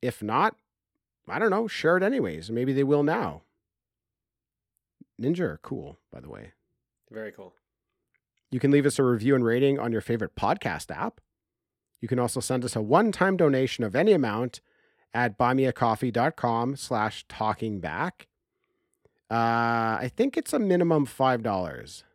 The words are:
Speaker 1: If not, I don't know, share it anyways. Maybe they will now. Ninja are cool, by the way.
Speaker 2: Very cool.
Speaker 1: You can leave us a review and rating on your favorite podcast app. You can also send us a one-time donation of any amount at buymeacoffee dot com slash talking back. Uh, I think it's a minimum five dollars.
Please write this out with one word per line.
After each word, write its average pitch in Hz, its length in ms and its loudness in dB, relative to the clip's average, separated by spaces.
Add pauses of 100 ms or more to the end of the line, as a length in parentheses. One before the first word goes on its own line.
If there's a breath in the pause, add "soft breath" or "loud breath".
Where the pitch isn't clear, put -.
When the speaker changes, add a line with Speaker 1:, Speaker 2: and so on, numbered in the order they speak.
Speaker 1:
If 120 220 -6
not, 120 320 2 (720)
I 117 120 -6
don't 220 100 2
know, 208 180 0
share 170 300 2
it 180 60 2
anyways. 104 460 -2
Maybe 123 240 0
they 139 100 2
will 143 200 4
now. 143 400 -2 (1800)
Ninja 165 200 -2
are 87 200 -4
cool, 87 360 -12 (140)
by - 80 -18
the - 100 -18
way. 53 240 -18 (580)
Speaker 2:
Very 110 200 -12
cool. 95 220 -20 (960)
Speaker 1:
You 131 100 -4
can 139 120 4
leave 143 140 6
us 143 140 0
a 139 40 4
review 123 320 4
and 127 80 2
rating 131 360 2
on 113 120 -4
your 110 100 -2
favorite 117 340 -4
podcast 113 600 -4
app. - 240 -8 (800)
You 117 80 -10
can 123 120 -2
also 120 200 -2
send 127 240 -2
us 120 120 -6
a 113 60 -2
one-time 185 540 4
donation 135 480 2
of 101 120 -2
any 190 180 6
amount 120 480 0 (520)
at 117 240 0
buymeacoffee 123 760 2
dot 123 220 2
com 120 400 0
slash 110 520 -4
talking 110 520 -4
back. 87 480 -8 (1040)
Uh, 117 680 0
I 123 160 -6
think 269 220 0
it's - 160 -6
a 294 60 2
minimum 175 460 2
five 127 360 0
dollars. 92 600 -6 (120)